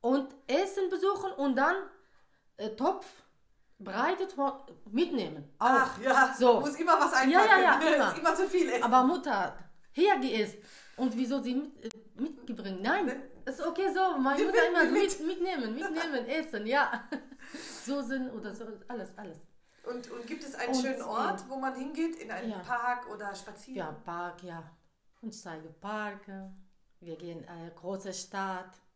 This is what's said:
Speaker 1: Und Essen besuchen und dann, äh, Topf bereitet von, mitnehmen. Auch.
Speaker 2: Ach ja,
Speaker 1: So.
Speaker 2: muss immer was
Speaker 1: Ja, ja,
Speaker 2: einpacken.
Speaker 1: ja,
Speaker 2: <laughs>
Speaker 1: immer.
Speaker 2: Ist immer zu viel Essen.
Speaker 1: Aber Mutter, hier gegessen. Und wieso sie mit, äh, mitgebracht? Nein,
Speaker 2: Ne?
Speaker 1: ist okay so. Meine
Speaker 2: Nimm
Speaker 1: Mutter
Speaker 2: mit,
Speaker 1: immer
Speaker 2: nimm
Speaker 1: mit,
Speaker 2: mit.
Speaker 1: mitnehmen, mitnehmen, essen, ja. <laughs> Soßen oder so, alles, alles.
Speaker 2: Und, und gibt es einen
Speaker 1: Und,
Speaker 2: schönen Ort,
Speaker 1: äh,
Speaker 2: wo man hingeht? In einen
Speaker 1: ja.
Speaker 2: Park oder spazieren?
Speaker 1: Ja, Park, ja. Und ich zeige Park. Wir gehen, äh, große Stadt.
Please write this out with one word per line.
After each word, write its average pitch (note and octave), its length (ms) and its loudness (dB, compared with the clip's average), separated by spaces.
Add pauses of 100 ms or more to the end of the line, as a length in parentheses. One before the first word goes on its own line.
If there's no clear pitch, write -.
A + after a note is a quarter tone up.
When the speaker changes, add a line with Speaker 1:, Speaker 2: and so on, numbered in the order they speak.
Speaker 1:
Und C4 320 2 (140)
Essen F#4+ 420 0
besuchen F#4+ 440 0
und C#4 220 0
dann, D4+ 200 4 (840)
äh, G#3+ 180 -6
Topf D#4 300 -2 (720)
bereitet D4 540 -2
von, C#4 200 0 (380)
mitnehmen. G3+ 520 -2 (160)
Auch. A3+ 80 4
Speaker 2:
Ach C4 340 4
ja, B3+ 360 4
Speaker 1:
So. A#3 240 8
Speaker 2:
muss C#4+ 140 -2
immer E4 240 4
was - 120 4 (140)
Speaker 1:
Ja, - 40 6
ja, F4 120 8
Speaker 2:
einpacken. G4+ 220 8
Speaker 1:
ja, D#4 320 6
Speaker 2:
<laughs> - 0 -
Speaker 1:
immer. A3+ 180 4
Speaker 2:
Ist - 60 -6
immer D#4+ 160 4
zu F#4 120 2
viel E4+ 220 2
Essen. A#3 140 0
Speaker 1:
Aber B3+ 200 8
Mutter, C4 540 0 (340)
hier F#4 280 4
gegessen. A3 400 -2 (360)
Und A#3 200 0
wieso B3+ 260 0
sie B3 140 -4
mit, C#4+ 300 -6
äh, A3+ 40 -8 (260)
mitgebracht? G3+ 680 -8
Nein, D#4+ 240 0
Speaker 2:
Ne? - 160 -4 (240)
Speaker 1:
ist C4 160 -6
okay E4+ 320 -2
so. F#4 240 2
Meine C4+ 200 2
Speaker 2:
Nimm - 100 4
Speaker 1:
Mutter A4+ 140 4
Speaker 2:
mit, A#4 80 6
Speaker 1:
immer F4 140 4
Speaker 2:
nimm - 100 2
Speaker 1:
mit, F#4+ 260 2
Speaker 2:
mit. D#4 80 -4
Speaker 1:
mitnehmen, F4 480 -2
mitnehmen, D#4+ 520 -4
essen, C4+ 380 -4
ja. C4 420 0 (360)
<laughs> - 420 -14
Soßen B3+ 460 -4
oder G#3 220 -10
so, A3+ 120 -12 (220)
alles, G#3+ 300 -8
alles. F#3 200 -14 (460)
Speaker 2:
Und, A#3+ 280 -10
und A#3 160 -12
gibt - 160 -10
es - 120 -12
einen B3 180 -4
Speaker 1:
Und, B3+ 80 0
Speaker 2:
schönen C4 220 -4
Ort, - 380 -4
Speaker 1:
äh, - 80 -16
Speaker 2:
wo C4+ 80 -8
man C4 180 -4
hingeht? D4+ 420 -4
In A3 140 -14
einen G3 200 -6
Speaker 1:
ja. G3 80 -8
Speaker 2:
Park B3 500 -4
oder G3+ 240 -10
spazieren? G#3+ 440 -14
Speaker 1:
Ja, D#3+ 140 -6 (120)
Park, F3 400 -8
ja. E3 200 -10 (580)
Und A3 120 -10
ich - 80 -14
zeige D#3+ 280 -12
Park. G3+ 560 -8 (720)
Wir E3+ 160 -12
gehen, E3 280 -12
äh, E3+ 320 -16
große F#3+ 360 -8
Stadt. F#3 600 -6 (240)